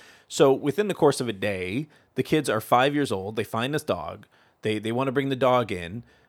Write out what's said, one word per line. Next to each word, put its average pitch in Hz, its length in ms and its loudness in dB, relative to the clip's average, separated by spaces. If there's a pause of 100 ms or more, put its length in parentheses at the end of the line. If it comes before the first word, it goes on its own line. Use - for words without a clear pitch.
(280)
so 139 240 6
within 147 360 0
the 175 60 -4
course 143 260 4
of 123 80 -4
a 110 40 -2
day, 98 560 -4 (260)
the 135 80 0
kids 151 260 0
are 110 140 0
five 131 320 2
years 139 180 -2
old. 101 240 -6
They 107 80 -2
find 123 300 -4
this 151 80 -4
dog. 92 440 -6 (360)
They, 110 160 -2
they 113 140 -4
wanna 131 200 0
bring 135 160 0
the 135 80 -2
dog 123 360 2
in. 90 320 -8 (240)